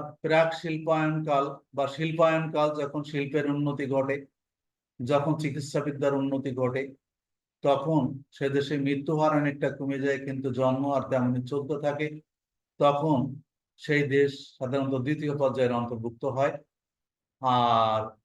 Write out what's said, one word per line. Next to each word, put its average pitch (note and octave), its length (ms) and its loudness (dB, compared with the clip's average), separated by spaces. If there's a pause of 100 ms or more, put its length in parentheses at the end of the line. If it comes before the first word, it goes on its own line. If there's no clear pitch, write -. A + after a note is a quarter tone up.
(240)
প্রাক D#3+ 260 4 (120)
শিল্পায়নকাল D#3 840 0 (320)
বা C3+ 80 2 (100)
শিল্পায়নকাল, D#3+ 720 2 (140)
যখন C#3+ 200 -4 (100)
শিল্পের C#3+ 420 -2
উন্নতি C#3+ 320 -2 (100)
ঘটে, C3+ 200 0 (960)
যখন D3 300 2
চিকিৎসা D3 460 -4
বিদ্যার C#3 340 0
উন্নতি C3+ 300 -2 (100)
ঘটে, B2+ 220 0 (840)
তখন C#3+ 340 4 (340)
সে C#3+ 100 -2 (100)
দেশে C#3+ 200 0 (100)
মৃত্যুহার D3+ 460 2 (100)
অনেকটা C#3 360 0
কমে C#3 280 -4
যায়, C#3 200 0
কিন্তু C3 220 -6 (120)
জন্ম C3 240 2 (140)
আর C3 140 0
তেমনি B2 280 2 (120)
চলতে C#3+ 240 -2 (100)
থাকে। D3 220 -2 (760)
তখন C#3+ 360 4 (640)
সেই D3 200 2 (120)
দেশ C#3 160 4 (260)
সাধারণত C3+ 380 -2 (100)
দ্বিতীয় D3 360 -2
পর্যায়ের B2 380 2
অন্তর্ভুক্ত A#2 440 -6 (140)
হয়। D3 160 2 (880)
আর A#2 580 4 (260)